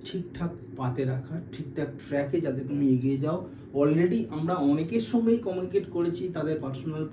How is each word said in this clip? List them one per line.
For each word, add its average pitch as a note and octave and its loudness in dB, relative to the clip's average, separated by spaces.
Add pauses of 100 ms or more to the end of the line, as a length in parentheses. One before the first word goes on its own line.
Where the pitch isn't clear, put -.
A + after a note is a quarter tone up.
ঠিকঠাক - -6 (260)
পাতে C3 -2
রাখার, C3 -4 (120)
ঠিকঠাক C#3+ -6 (200)
ট্র্যাকে C#3+ 0
যাতে C#3 -2
তুমি C#3+ 2
এগিয়ে C3 4
যাও। D#3+ -2 (240)
Already E3 4
আমরা D#3+ -2
অনেকের D#3+ 2
সঙ্গেই A3+ 4
কমিউনিকেট F3+ -2
করেছি, E3+ 0
তাদের D3+ -2
পার্সোনাল D3+ -4